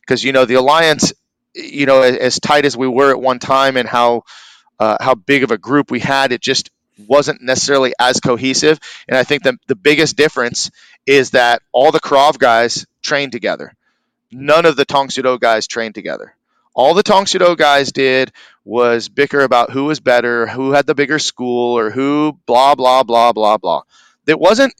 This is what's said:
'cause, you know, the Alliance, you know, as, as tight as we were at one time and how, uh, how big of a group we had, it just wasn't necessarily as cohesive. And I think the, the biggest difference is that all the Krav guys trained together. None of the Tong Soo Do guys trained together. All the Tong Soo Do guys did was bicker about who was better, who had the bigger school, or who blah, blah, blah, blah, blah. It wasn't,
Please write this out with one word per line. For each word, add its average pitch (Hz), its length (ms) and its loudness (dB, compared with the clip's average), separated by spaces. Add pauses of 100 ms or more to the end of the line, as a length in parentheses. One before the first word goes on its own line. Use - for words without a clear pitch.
'cause, 123 160 -2
you 131 100 -4
know, 131 120 2
the 120 100 -2
Alliance, 151 600 0 (400)
you 143 320 -8
know, 135 160 4
as, 127 160 2
as 123 220 -2
tight 147 260 0
as 120 100 -4
we 131 100 -2
were 131 240 2
at 131 100 0
one 127 180 -2
time 135 400 0
and 117 100 -2
how, 120 360 0 (540)
uh, 110 220 0
how 131 140 0
big 131 280 -2
of 127 80 0
a 117 60 -2
group 127 340 -2
we 123 100 -6
had, 135 320 -2
it 120 100 -6
just - 280 -4 (360)
wasn't 139 340 0
necessarily 131 580 -2
as 127 220 0
cohesive. 131 580 -2 (300)
And 127 80 -2
I 123 80 2
think 143 200 -4
the, 127 120 -2 (100)
the 127 80 -2
biggest 147 420 0
difference 139 540 -2 (360)
is 135 240 2
that 120 320 2 (100)
all 135 180 4
the 156 100 0
Krav 143 380 2
guys 117 480 0 (160)
trained 139 300 -6
together. 95 420 -8 (560)
None 147 340 2
of 156 120 4
the 139 80 0
Tong 135 260 -2
Soo 139 120 -6
Do 127 160 0
guys 110 280 0
trained 113 280 -8
together. 78 400 -12 (400)
All 139 200 2
the 202 80 2
Tong 208 240 2
Soo 190 120 -2
Do 175 160 2
guys 143 380 2
did 131 400 -2 (320)
was 117 440 0
bicker 143 320 0
about 123 300 2
who 135 140 -4
was 147 160 -4
better, 120 460 0
who 131 260 -6
had 143 140 0
the 156 80 -2
bigger 143 240 -2
school, 120 580 -4
or 110 140 -2
who 143 560 -4
blah, 135 280 4
blah, 127 280 2
blah, 117 300 2
blah, 107 260 0
blah. 82 240 -4 (440)
It 156 120 2
wasn't, 220 420 2